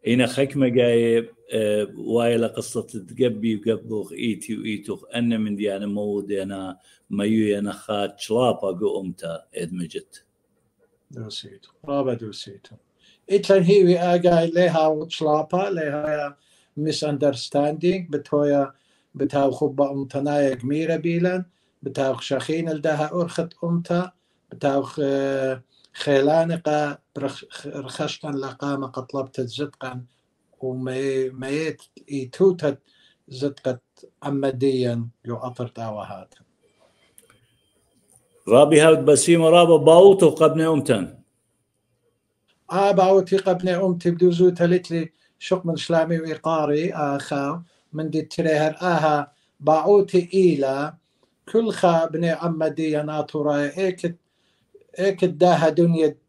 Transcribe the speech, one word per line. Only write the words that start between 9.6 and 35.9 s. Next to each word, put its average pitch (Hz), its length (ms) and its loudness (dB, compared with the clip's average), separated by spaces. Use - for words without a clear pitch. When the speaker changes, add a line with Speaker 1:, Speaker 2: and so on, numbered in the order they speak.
Speaker 2:
دووسیت. 110 520 -16
رابە 139 320 -4
دووسیت. 107 500 -16
ئیتلەن 190 340 4
هیوی 180 340 6
ئاگای 175 500 2
لێ 170 220 2
هاو 156 240 2
چڵاپە، 156 600 -2
لێ 165 220 -4
هایا 147 360 -4
misunderstanding، 151 1300 -2
بتۆیە 143 540 0
بتاو 139 360 0
خوب 143 240 -2
بە 143 120 2
ئومتەنایەک 139 760 -4
میرە 160 340 -2
بیلەن، 170 440 -2
بتاو 135 320 -2
خشەخین 156 540 -4
الدەها 151 400 -2
ئورخت 170 440 -6
ئومتە، 170 480 -2
بتاو 139 320 -2
خ-، 135 720 -4
خێلانقا 151 880 0
برخ-، - 560 -10
رخشتن 143 680 -10
لە 135 100 -10
قامە 139 380 -6
قەتڵەبتت 131 560 -8
زدقەن 135 520 -10
و 131 120 -6
مەی-، 131 580 -4
مەیەت 143 500 -6
ئیتوتت 143 720 0
زدقت 135 560 -6
ئەمەدیەن 131 840 -2
یۆ 120 100 -8
ئەتر 123 320 -10
تاوە 110 380 -12